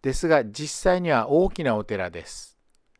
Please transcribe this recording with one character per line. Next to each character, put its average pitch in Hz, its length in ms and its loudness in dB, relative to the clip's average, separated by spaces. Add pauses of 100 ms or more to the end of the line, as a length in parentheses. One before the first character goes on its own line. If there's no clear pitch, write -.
で 131 120 -2
す 170 140 -2
が、 151 160 4
実 127 380 -10
際 185 180 2
に 170 120 -2
は 117 180 2
大 175 220 4
き 165 120 -8
な 120 120 2
お 107 80 -2
寺 95 260 -4
で 85 160 -12
す。 - 320 -20 (420)